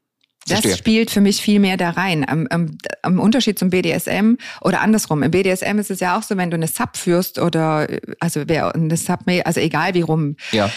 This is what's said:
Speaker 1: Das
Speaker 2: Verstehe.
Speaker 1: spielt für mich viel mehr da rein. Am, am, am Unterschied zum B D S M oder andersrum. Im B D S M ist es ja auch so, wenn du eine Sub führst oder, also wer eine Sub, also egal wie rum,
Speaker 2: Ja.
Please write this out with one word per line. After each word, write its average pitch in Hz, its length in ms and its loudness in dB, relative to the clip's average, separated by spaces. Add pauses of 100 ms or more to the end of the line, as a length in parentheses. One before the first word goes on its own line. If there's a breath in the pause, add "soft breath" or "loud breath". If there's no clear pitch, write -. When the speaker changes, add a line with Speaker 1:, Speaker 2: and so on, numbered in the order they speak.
(460)
Speaker 1:
Das 185 140 0
Speaker 2:
Verstehe. 202 180 0
Speaker 1:
spielt 226 320 2
für 202 120 2
mich 202 200 2
viel 208 180 4
mehr 190 160 4
da 180 140 0
rein. 170 400 0
Am, 160 220 0
am, 170 260 -2 (240)
am 185 180 2
Unterschied 226 380 2
zum 185 140 0
B 180 100 2
D 175 80 0
S 170 160 -2
M 220 320 2 (240 loud breath)
oder 180 200 0
andersrum. 190 420 2
Im 160 80 0
B 180 100 2
D 190 80 2
S 185 140 -2
M 208 160 -2
ist 202 100 -4
es 190 100 -6
ja 180 160 0
auch 220 60 -2
so, 214 160 -4
wenn 175 140 -2
du 170 40 -2
eine 165 120 0
Sub - 300 -6
führst 175 420 0
oder, 160 480 0 (320)
also 165 260 -2
wer 156 300 0
eine 160 220 0
Sub, 175 240 -4 (220)
also 165 160 -2
egal 165 360 0
wie 175 60 4
rum, 160 340 0 (160 loud breath)
Speaker 2:
Ja. 107 260 2